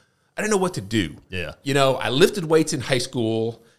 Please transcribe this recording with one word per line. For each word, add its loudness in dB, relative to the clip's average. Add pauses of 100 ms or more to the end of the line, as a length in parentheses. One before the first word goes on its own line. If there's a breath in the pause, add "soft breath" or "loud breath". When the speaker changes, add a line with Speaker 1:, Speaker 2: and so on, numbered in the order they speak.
(340 soft breath)
Speaker 1:
I -8
didn't -2
know 4
what 0
to -6
do. -2 (120)
Speaker 2:
Yeah. -8 (100)
Speaker 1:
You -2
know, 4
I -4
lifted 2
weights 2
in -4
high 0
school, -2 (160 soft breath)